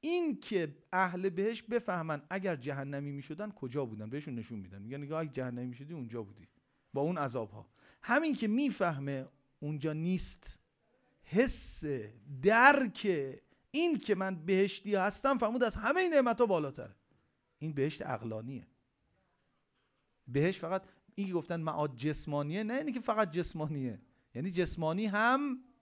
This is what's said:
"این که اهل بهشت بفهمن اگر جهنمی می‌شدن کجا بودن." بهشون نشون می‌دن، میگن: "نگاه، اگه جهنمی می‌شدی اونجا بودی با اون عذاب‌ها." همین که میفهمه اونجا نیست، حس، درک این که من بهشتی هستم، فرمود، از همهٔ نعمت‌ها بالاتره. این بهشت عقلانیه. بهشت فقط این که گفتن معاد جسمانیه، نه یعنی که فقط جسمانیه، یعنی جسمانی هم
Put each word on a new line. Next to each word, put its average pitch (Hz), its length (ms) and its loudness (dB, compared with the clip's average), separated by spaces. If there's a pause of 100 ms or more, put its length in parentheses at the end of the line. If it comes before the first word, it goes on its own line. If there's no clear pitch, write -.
"این 330 400 0
که 165 360 -2 (160)
اهل 185 360 0
بهشت 196 380 -2
بفهمن 175 640 -2
اگر 185 260 -2
جهنمی 139 560 -6
می‌شدن 151 380 -8
کجا 135 340 -4
بودن." 107 260 -8
بهشون 143 240 -6
نشون 113 240 -8
می‌دن، 95 240 -12
میگن: 123 160 -10
"نگاه، 147 220 -6
اگه 156 100 -4
جهنمی 127 360 -6
می‌شدی 135 280 -10
اونجا 120 280 -6
بودی 101 260 -16 (440)
با 135 80 0
اون 165 180 0
عذاب‌ها." 117 500 -4 (340)
همین 294 320 4
که 226 140 0
میفهمه 160 800 0 (300)
اونجا 151 340 -2
نیست، - 680 -4 (640)
حس، - 600 0 (580)
درک 233 680 8 (640)
این 320 280 2
که 208 160 0
من 185 300 -4
بهشتی 196 500 2
هستم، 202 440 2
فرمود، 247 240 2
از 226 140 2
همهٔ 294 320 2
نعمت‌ها 247 380 6
بالاتره. 156 480 -2 (640)
این 156 140 -4
بهشت 143 300 0
عقلانیه. 117 640 -6 (1600)
بهشت 151 320 2
فقط 185 220 -2 (320)
این 196 120 -2
که 185 60 -4
گفتن 170 280 0
معاد 151 360 -2
جسمانیه، 147 680 -2
نه 220 120 -2
یعنی 294 180 -2
که 240 80 -4
فقط 214 300 2
جسمانیه، 151 720 -2 (320)
یعنی 160 160 -2
جسمانی 170 560 0
هم 254 580 2 (180)